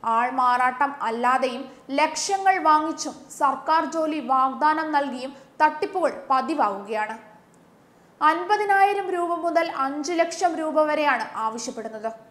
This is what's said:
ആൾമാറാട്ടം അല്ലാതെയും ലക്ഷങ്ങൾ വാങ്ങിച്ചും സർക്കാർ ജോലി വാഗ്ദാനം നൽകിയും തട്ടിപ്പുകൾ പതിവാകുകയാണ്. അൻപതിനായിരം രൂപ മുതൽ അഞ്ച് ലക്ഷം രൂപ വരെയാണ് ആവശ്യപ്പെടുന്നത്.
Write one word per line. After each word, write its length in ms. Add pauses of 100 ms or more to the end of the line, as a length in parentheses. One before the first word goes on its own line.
ആൾമാറാട്ടം 960
അല്ലാതെയും 720 (180)
ലക്ഷങ്ങൾ 680
വാങ്ങിച്ചും 580 (220)
സർക്കാർ 540
ജോലി 340
വാഗ്ദാനം 640
നൽകിയും 440 (260)
തട്ടിപ്പുകൾ 680
പതിവാകുകയാണ്. 880 (1040)
അൻപതിനായിരം 840
രൂപ 240
മുതൽ 420
അഞ്ച് 360
ലക്ഷം 440
രൂപ 260
വരെയാണ് 440 (100)
ആവശ്യപ്പെടുന്നത്. 760 (180)